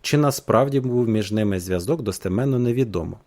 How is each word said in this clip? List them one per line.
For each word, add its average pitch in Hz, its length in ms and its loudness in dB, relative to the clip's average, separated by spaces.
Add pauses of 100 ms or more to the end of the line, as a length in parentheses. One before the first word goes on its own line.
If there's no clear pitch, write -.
Чи - 160 0
насправді 139 640 2
був 123 280 0
між 107 240 0
ними 104 280 0
зв'язок, 92 420 -2
достеменно 107 560 -2
невідомо. 117 680 -2